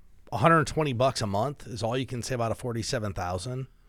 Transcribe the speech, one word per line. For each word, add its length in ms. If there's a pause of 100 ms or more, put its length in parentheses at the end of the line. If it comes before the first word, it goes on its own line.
(320)
a 60
hundred 300
twenty 260
bucks 280
a 60
month 400
is 160
all 140
you 80
can 160
save 180
out 120
of 60
forty-seven 560
thousand, 540 (220)